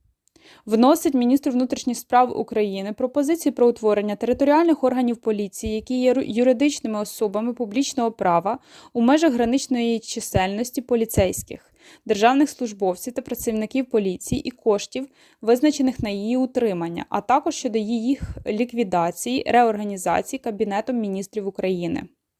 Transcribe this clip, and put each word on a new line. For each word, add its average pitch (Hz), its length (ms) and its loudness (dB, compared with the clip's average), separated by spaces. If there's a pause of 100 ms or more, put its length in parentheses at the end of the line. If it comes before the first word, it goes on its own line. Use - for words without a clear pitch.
(680)
Вносить 269 480 4
міністру 254 380 2
внутрішніх 247 460 -2
справ 247 400 2
України 208 540 -4
пропозиції 277 600 0
про 240 160 4
утворення 208 480 0
територіальних 277 680 2
органів 247 320 0
поліції, 214 580 -4
які 254 260 -4
є 254 120 4
ру-, 262 140 0
юридичними 240 760 2
особами 214 520 -4
публічного 233 600 -2
права 185 460 0 (340)
у 240 80 -2
межах 285 320 6
граничної 233 680 0
чисельності 208 840 -4
поліцейських, - 880 -4 (340)
державних 240 440 4
службовців 202 600 -4
та 247 100 -6
працівників 233 640 -4
поліції 202 540 -2
і 254 100 -8
коштів, 233 580 -2 (320)
визначених 254 600 2
на 214 100 -4
її 208 260 -2
утримання, 208 720 -2
а 202 120 -2
також 285 340 0
щодо 226 240 -4
їх 226 440 -2 (240)
ліквідації, 226 1000 -2
реорганізації 208 920 0
Кабінетом 214 560 -4
Міністрів 196 500 -6
України. 185 560 -4 (380)